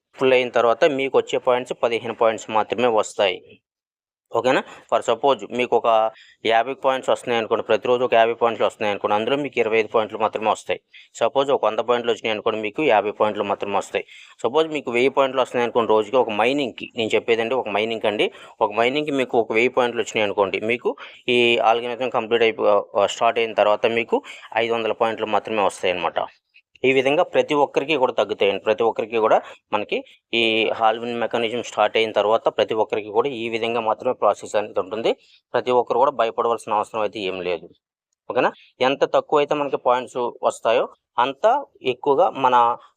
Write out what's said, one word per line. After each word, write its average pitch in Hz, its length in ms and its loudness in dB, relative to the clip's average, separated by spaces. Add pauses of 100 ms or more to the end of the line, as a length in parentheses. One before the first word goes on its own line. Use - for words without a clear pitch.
(160)
ఫుల్ 131 180 2
అయిన 127 160 4
తర్వాత 117 360 4
మీకు 135 320 0
వచ్చే 127 220 0
పాయింట్స్ 127 340 -2 (100)
పదిహేను 113 320 -2
పాయింట్స్ 113 340 0
మాత్రమే 110 380 0
వస్తాయి. 101 720 -2 (720)
ఓకేనా? 127 280 2 (320)
For 110 140 -2
suppose 117 480 0
మీకు 120 180 0
ఒక 110 360 2 (340)
యాభై 113 280 2
పాయింట్స్ 131 360 -2
వస్తున్నాయి 120 300 0
అనుకోండి, 110 240 -2
ప్రతిరోజు 123 400 0
ఒక 123 100 0
యాభై 113 200 4
పాయింట్లు 113 320 0
వస్తున్నాయి 104 260 -2
అనుకోండి, 101 240 -2
అందులో 113 220 0
మీకు 135 220 -4
ఇరవై 110 200 2
ఐదు 107 80 0
పాయింట్లు 107 300 -2
మాత్రమే 107 340 -2
వస్తాయి. - 300 -6 (340)
సపోజ్ 135 360 0
ఒక 113 140 2
వంద 107 140 0
పాయింట్లు 117 320 0
వచ్చినాయి 110 200 -4
అనుకోండి, 110 300 -4
మీకు 107 220 -4
యాభై 107 280 2
పాయింట్లు 104 320 -2
మాత్రమే 101 340 -4
వస్తాయి. 92 280 -6 (380)
సపోజ్ 147 240 0
మీకు 147 240 -6
వెయ్యి 120 180 2
పాయింట్లు 135 320 0
వస్తున్నాయి 120 240 -2
అనుకోండి, 113 240 0
రోజుకి 107 280 2
ఒక 117 120 2
మైనింగ్‌కి, 117 640 -2
నేను 110 200 -2
చెప్పేదండి 113 400 0
ఒక 107 140 -4
మైనింగ్ 107 360 -4
అండి, 113 260 0 (300)
ఒక 107 100 2
మైనింగ్‌కి 131 400 -2
మీకు 131 280 0
ఒక 110 120 -2
వెయ్యి 117 180 2
పాయింట్లు 120 320 0
వచ్చినాయి 110 220 -4
అనుకోండి, 98 360 0
మీకు 120 360 -4 (340)
ఈ 120 280 4
అల్గోరిథం 117 520 0
కంప్లీట్ 117 340 0
అయిపో-, 107 400 2 (140)
ఆ, 101 80 4
స్టార్ట్ 113 340 0
అయిన 113 140 -2
తర్వాత 104 320 2
మీకు 117 360 0 (340)
ఐదు 113 180 0
వందల 113 180 -2
పాయింట్లు 110 340 -2
మాత్రమే 107 360 -2
వస్తాయి 95 300 0
అన్నమాట. 85 360 -4 (560)
ఈ 131 100 2
విధంగా 135 300 2
ప్రతి 131 300 -2
ఒక్కరికి 147 420 0
కూడా 123 160 0
తగ్గుతాయండి. 101 520 -2
ప్రతి 107 200 0
ఒక్కరికి 113 340 -2
కూడా 117 240 2 (320)
మనకి 214 300 -4 (300)
ఈ 113 400 2
హాల్విన్ 117 460 -2
మెకానిజం 117 440 -4
స్టార్ట్ 107 340 0
అయిన 110 140 2
తర్వాత 107 360 2
ప్రతి 113 260 0
ఒక్కరికి 107 360 -2
కూడా 117 200 0
ఈ 117 200 -6
విధంగా 117 320 -2
మాత్రమే 110 320 -2
ప్రాసెస్ 104 420 -2
అనేది 107 240 -2
ఉంటుంది. 110 360 -2 (380)
ప్రతి 123 180 -2
ఒక్కరు 123 260 0
కూడా 135 140 4
భయపడవలసిన 113 640 -2
అవసరం 107 280 -2
అయితే 104 180 -4
ఏం 92 220 -6
లేదు. 87 280 -6 (600)
ఓకేనా? 135 200 0 (300)
ఎంత 131 220 0
తక్కువ 151 360 2
అయితే 147 160 0
మనకి 143 220 -2
పాయింట్స్ 123 540 -2 (120)
వస్తాయో 117 460 0 (300)
అంత 214 460 0 (160)
ఎక్కువగా 139 480 0
మన 123 480 4 (200)